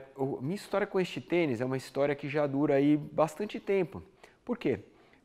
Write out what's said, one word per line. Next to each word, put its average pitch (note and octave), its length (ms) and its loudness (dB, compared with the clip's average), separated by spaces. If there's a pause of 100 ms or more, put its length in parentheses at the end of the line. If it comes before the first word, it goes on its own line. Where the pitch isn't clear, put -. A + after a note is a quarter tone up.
(180)
o, C3+ 240 -4
minha D#3 140 -4
história - 300 -2
com G3 140 -2
este E3+ 220 -2
tênis D3+ 400 0
é B2+ 40 0
uma C3 120 -2
história C#3+ 360 0
que C#3+ 140 -6
já D3 180 0
dura C#3+ 280 2
aí C#3+ 240 6
bastante D#3 600 -2
tempo. F#3 460 -2 (400)
Por A#3+ 140 -4
quê? A2 240 0 (420)